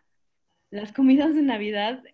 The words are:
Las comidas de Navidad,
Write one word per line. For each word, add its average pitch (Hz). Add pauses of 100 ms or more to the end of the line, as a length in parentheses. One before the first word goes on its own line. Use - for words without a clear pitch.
(720)
Las 208
comidas 277
de 311
Navidad, 214 (120)